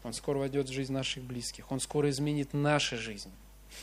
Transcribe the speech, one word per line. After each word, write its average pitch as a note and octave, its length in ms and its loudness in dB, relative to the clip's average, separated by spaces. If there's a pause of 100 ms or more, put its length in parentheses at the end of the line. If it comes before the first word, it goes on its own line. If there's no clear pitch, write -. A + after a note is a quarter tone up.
Он A#2 80 -6
скоро C#3 280 -2
войдёт C3+ 280 0
в C3 60 -6
жизнь C3+ 180 -2
наших C3+ 320 -2
близких. B2 480 -8
Он C3+ 80 0
скоро D3 300 4
изменит C#3+ 440 0
наши C#3+ 440 4
жизни. A2 340 -8 (520)